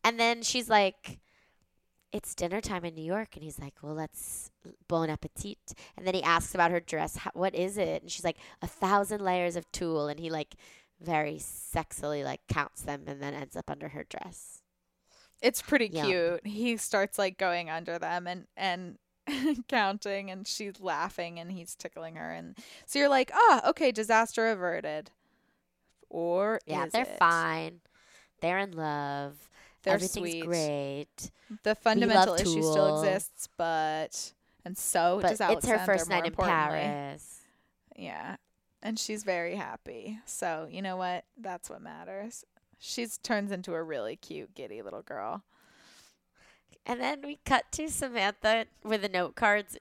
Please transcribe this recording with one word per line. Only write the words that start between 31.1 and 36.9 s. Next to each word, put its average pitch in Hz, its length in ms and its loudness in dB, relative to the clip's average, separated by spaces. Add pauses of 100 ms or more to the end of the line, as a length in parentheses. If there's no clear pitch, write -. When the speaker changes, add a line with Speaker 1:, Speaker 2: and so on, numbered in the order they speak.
Speaker 2:
The 208 80 2
Speaker 1:
We 214 40 2
Speaker 2:
fundamental 220 600 6
Speaker 1:
love 175 60 2
Speaker 2:
issue 165 220 2
still 156 120 4
Speaker 1:
Tool. 151 300 4
Speaker 2:
exists, - 520 0
but, 156 760 -2 (320)
and 180 140 -10
so 175 420 4
Speaker 1:
But 185 160 6
Speaker 2:
does - 40 -6
Speaker 1:
it's 190 260 4
her 233 80 4
Speaker 2:
Alexander, 185 100 2
Speaker 1:
first 175 240 4
Speaker 2:
more 185 100 2
Speaker 1:
night 165 80 2
in 160 60 -2
Speaker 2:
importantly. 156 480 2
Speaker 1:
Paris. 143 600 -6 (560)